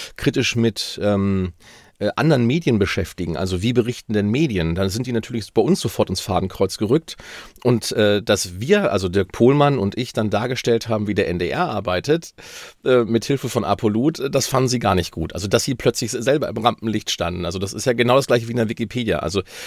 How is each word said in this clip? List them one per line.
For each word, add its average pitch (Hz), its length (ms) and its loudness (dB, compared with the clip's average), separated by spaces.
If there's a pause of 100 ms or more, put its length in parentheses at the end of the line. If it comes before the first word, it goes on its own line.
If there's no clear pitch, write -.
(160)
kritisch - 400 0
mit, 113 460 -2
ähm, 98 500 0 (480)
äh, 101 160 0
anderen 131 300 4
Medien 131 320 2
beschäftigen. 90 580 -2
Also 92 240 -2
wie 120 140 0
berichten 120 400 -2
denn 104 140 2
Medien? 104 460 0
Dann 95 140 0
sind 117 180 -4
die 127 60 -4
natürlich 113 400 -4
bei - 80 2
uns 147 200 4
sofort - 280 -2
ins 95 120 -4
Fadenkreuz 95 580 -2
gerückt. 117 380 0 (460)
Und, 123 300 2
äh, 104 300 4
dass 95 360 0
wir, 185 320 2
also 95 200 0
Dirk 92 220 0
Pohlmann 143 460 4
und 98 200 -2
ich, 123 160 -6
dann 107 160 0
dargestellt 117 580 0
haben, 107 200 -2
wie 104 60 0
der 92 140 2
N 87 100 -2
D 87 120 -2
R 151 180 -2
arbeitet, 104 640 -2 (540)
äh, 127 180 6
mit 113 220 0
Hilfe 135 240 -2
von 117 140 0
Apolut, 107 540 0
äh, 139 120 -4
das 135 160 0
fanden 127 240 2
sie 123 80 0
gar 107 160 2
nicht 90 180 0
gut. 82 220 -6
Also 95 120 -6
dass 117 180 2
sie 139 100 -2
plötzlich 120 360 -2
selber 127 380 0
im 107 80 -6
Rampenlicht 110 540 -2
standen. 87 340 -4
Also 87 140 -4
das 95 160 -6
ist - 100 -8
ja 127 80 2
genau 120 240 4
das 135 100 2
gleiche 117 220 0
wie 120 40 -6
in 117 40 -2
der 113 140 0
Wikipedia. 113 480 -2
Also 92 240 -2 (240)